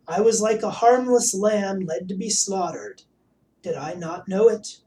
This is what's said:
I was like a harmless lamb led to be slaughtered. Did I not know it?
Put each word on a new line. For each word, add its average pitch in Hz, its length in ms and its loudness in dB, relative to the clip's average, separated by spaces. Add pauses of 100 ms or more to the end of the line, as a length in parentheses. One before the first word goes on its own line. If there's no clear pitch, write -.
I 175 140 0
was 214 180 4
like 214 220 2
a 208 80 -2
harmless 247 640 4
lamb 196 460 0
led 185 280 -6
to 196 60 -8
be 208 160 -6
slaughtered. - 720 -4 (580)
Did 170 160 -6
I 180 180 -8
not 180 320 -10
know 196 220 4
it? - 380 -4